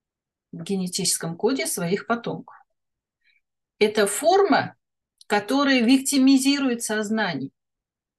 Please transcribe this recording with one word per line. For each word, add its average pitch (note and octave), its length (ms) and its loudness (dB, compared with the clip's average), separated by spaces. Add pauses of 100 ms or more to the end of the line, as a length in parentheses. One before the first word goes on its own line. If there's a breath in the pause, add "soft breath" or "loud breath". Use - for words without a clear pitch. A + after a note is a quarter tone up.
(520)
в E3+ 100 -14
генетическом F3+ 760 -4
коде C4+ 300 -2
своих F3+ 400 -4
потомков. - 500 -8 (1200)
Это G#3 260 2
форма, D#4+ 720 2 (500)
которая C4 560 0
виктимизирует C4+ 1040 2
сознание. G#3 680 -4 (680)